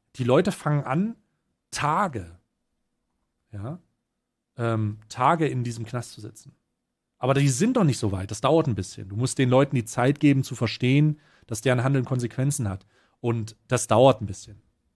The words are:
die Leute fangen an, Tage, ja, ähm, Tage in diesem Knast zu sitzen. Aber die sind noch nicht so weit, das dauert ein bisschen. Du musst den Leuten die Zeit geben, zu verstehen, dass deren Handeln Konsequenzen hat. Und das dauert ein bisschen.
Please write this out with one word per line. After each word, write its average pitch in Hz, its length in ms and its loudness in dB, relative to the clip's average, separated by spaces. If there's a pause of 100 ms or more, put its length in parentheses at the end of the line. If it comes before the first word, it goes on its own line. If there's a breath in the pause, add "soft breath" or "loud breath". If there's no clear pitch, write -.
(160)
die 131 80 -4
Leute 151 260 4
fangen 147 320 -2
an, 185 320 -2 (560)
Tage, 143 720 -4 (1120)
ja, 110 260 -10 (800)
ähm, 110 420 -2 (100)
Tage 156 380 0
in 127 160 -2
diesem 117 240 -6
Knast 120 240 -8
zu - 100 -20
sitzen. - 360 -20 (640)
Aber 135 160 0
die 139 140 4
sind 180 280 0
noch 220 80 4
nicht 139 140 2
so 104 120 -2
weit, 95 220 -6
das - 80 -10
dauert 156 260 2
ein 123 80 -4
bisschen. 98 340 -10
Du 98 60 -14
musst 120 240 -4
den 131 100 2
Leuten 135 280 4
die 117 80 0
Zeit 127 340 0
geben, 139 240 4
zu 127 140 -8
verstehen, 139 640 2 (260 soft breath)
dass - 140 -8
deren 123 240 0
Handeln 135 200 2
Konsequenzen 127 640 -2
hat. 92 160 -6 (360)
Und 117 360 -4 (120)
das 123 180 -2
dauert 127 340 6
ein 104 60 -6
bisschen. 95 340 -14 (360)